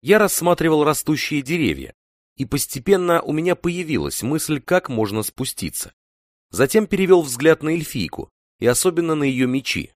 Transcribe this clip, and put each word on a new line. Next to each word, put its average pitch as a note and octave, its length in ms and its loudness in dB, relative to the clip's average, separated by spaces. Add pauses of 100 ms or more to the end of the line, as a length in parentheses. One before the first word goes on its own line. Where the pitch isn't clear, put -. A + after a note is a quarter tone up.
Я F3+ 160 4
рассматривал E3 640 2
растущие D3 580 -2
деревья, A#2+ 520 -2 (420)
и C#3 80 -6
постепенно E3+ 760 0
у - 100 -6
меня E3+ 220 0
появилась D#3+ 680 -4
мысль, D3 380 -2
как - 280 -2
можно G#2+ 340 -2
спуститься. - 720 -8 (580)
Затем E3 360 2
перевёл F#3 360 4
взгляд D3 400 2
на D3+ 80 -2
эльфийку, D3+ 600 -6 (280)
и A2+ 80 0
особенно E3 480 2
на D3 100 -2
её C3 220 2
мечи. B2+ 520 -4